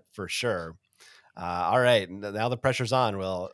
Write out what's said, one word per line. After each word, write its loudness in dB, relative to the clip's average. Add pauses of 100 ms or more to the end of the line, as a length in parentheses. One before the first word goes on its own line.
(140)
for -8
sure. -4 (580)
Uh, -2
all 4
right, 4
n-, -10
now -2
the -4
pressure's 0
on, 2
Will. -4